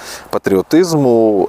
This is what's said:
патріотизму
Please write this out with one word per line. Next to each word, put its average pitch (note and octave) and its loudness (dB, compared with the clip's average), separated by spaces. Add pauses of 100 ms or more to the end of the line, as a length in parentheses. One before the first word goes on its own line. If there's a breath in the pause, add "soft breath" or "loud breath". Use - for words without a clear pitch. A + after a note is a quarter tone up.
(300 loud breath)
патріотизму A#2 0